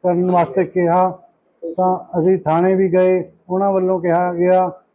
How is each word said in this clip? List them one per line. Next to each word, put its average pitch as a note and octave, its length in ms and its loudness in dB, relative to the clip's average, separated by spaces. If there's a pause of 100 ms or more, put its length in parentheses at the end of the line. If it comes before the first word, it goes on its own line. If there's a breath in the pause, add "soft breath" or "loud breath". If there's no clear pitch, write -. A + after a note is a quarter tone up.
ਕਰਨ F3+ 260 0
ਵਾਸਤੇ F3 340 0
ਕਿਹਾ F3+ 460 0 (640)
ਤਾਂ F#3 440 -2
ਅਸੀਂ F#3 180 2
ਥਾਣੇ F3 360 0
ਵੀ F#3 180 0
ਗਏ। F3+ 380 0 (180)
ਉਹਨਾਂ G3 240 -2
ਵੱਲੋਂ F#3 280 0
ਕਿਹਾ F3+ 340 0
ਗਿਆ F3+ 380 2 (220)